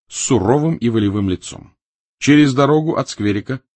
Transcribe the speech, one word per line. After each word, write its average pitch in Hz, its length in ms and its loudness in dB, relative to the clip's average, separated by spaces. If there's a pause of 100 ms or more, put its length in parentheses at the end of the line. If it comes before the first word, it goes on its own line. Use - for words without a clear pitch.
с - 80 -16
суровым 139 580 0
и 117 140 -2
волевым 104 400 0
лицом. - 440 -8 (460)
Через 147 340 4
дорогу 151 440 0
от 135 120 -4
скверика 104 520 -6 (140)